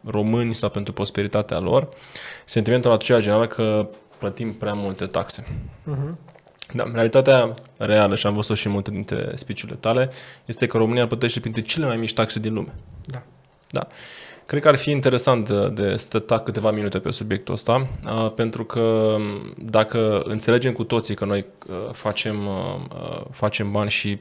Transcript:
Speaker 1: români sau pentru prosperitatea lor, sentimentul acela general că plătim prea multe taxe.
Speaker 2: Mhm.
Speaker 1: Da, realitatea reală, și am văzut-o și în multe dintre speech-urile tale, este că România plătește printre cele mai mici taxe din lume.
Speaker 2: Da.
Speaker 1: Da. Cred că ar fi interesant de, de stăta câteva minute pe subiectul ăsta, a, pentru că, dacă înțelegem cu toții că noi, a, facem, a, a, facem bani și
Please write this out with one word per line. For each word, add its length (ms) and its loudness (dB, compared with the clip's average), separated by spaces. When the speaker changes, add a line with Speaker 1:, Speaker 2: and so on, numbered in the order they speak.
Speaker 1:
români 500 0
sau 140 -2
pentru 240 -6
prosperitatea 640 -2
lor, 300 2
sentimentul 460 2
acela 280 6
general 280 4
că 400 0
plătim 360 -6
prea 200 -4
multe 320 -4
taxe. 420 -6
Speaker 2:
Mhm. 340 -6
Speaker 1:
Da, 100 -2
realitatea 600 6
reală, 380 4
și 120 0
am 60 2
văzut-o 220 -2
și 120 -4
în 40 0
multe 200 -2
dintre 440 -4
speech-urile 440 -10
tale, 300 2
este 200 -2
că 120 0
România 300 4
plătește 320 0
printre 220 -4
cele 240 -2
mai 120 0
mici 160 -4
taxe 260 0
din 140 -2
lume. 200 -6
Speaker 2:
Da. 160 -10
Speaker 1:
Da. 180 -4
Cred 160 -2
că 60 6
ar 80 8
fi 160 -2
interesant 580 2
de, 180 2
de 120 2
stăta 440 0
câteva 320 0
minute 280 -2
pe 120 -4
subiectul 420 -4
ăsta, 280 0
a, 240 0
pentru 360 -2
că, 500 2
dacă 680 2
înțelegem 480 2
cu 100 -4
toții 320 -2
că 100 -4
noi, 200 -2
a, 220 -8
facem, 560 -4
a, 460 -6
a, 380 -10
facem 400 -2
bani 180 0
și 320 -2